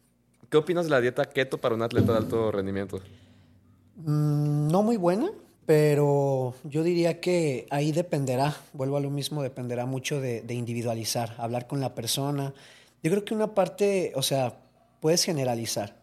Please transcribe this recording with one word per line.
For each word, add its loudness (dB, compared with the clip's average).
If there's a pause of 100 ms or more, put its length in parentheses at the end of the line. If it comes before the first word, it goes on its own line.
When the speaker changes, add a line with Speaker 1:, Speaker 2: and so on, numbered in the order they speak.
(480)
Speaker 1:
¿Qué 2
opinas 2
de -2
la 6
dieta 0
keto -2
para 0
un 0
atleta 2
de 4
alto 0
rendimiento? -4 (960)
Speaker 2:
Mm, 0
no 4
muy 2
buena, 2 (360)
pero 4 (100)
yo -2
diría 2
que 0
ahí 0
dependerá, 0 (160)
vuelvo -2
a 0
lo -2
mismo, -4
dependerá -4
mucho -4
de, -4
de -8
individualizar, -4
hablar -4
con -4
la -4
persona. -4 (480)
Yo 0
creo 2
que -6
una -2
parte, 0
o -2
sea, 0 (440)
puedes 4
generalizar -2